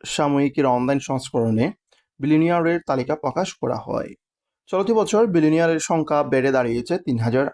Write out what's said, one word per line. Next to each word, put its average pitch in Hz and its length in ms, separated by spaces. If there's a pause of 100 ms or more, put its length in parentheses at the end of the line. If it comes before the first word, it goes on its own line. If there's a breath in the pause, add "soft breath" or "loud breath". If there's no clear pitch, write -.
সাময়িকীর 143 600
অনলাইন 127 320
সংস্করণে 127 760 (460)
বিলিয়নিয়ারের 165 680
তালিকা 135 300
প্রকাশ 151 380
করা 123 220
হয়। 123 380 (520)
চলতি 190 260
বছর 220 340
বিলিয়নিয়ারের 165 520
সংখ্যা 151 440
বেড়ে 135 300
দাঁড়িয়েছে 120 460
তিন 127 200
হাজার 120 360